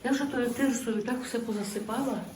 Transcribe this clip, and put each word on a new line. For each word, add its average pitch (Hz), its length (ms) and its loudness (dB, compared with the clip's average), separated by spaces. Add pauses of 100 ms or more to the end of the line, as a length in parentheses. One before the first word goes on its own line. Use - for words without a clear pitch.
Я 262 80 2
вже 277 140 2
тою 240 240 0
тирсою 233 520 2
так 254 220 0
все - 160 -2
позасипала. 214 800 -2 (140)